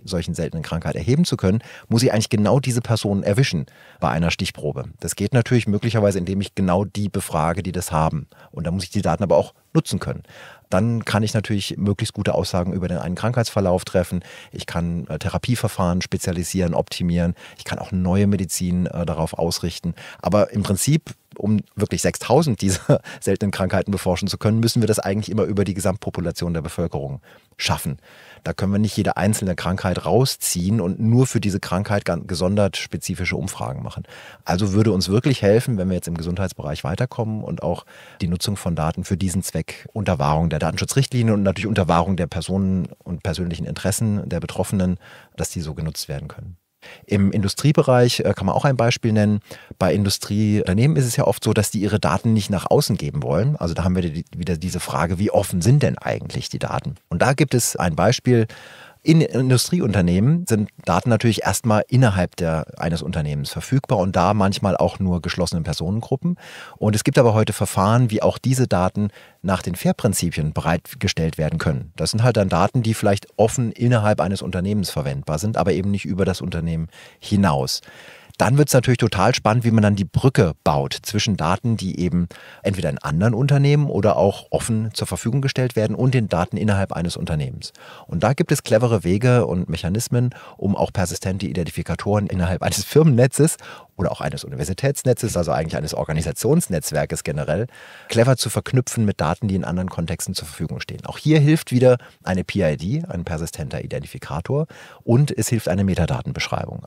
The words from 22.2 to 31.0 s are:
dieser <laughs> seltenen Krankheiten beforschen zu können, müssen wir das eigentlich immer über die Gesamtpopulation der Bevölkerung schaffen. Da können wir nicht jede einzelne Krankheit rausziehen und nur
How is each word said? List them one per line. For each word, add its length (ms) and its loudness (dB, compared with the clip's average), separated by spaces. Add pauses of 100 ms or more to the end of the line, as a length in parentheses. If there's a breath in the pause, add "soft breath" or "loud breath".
dieser 400 2 (100)
<laughs> 100 -16
seltenen 320 0
Krankheiten 400 -2
beforschen 340 0
zu 120 -4
können, 200 2
müssen 240 2
wir 60 2
das 100 2
eigentlich 320 -2
immer 140 0
über 200 0
die 100 -4
Gesamtpopulation 800 -4
der 100 -4
Bevölkerung 580 -6 (400 soft breath)
schaffen. 380 -2 (440 loud breath)
Da 120 -4
können 180 -2
wir 60 2
nicht 180 0
jede 220 0
einzelne 360 0
Krankheit 520 -2
rausziehen 720 2
und 180 -2
nur 280 4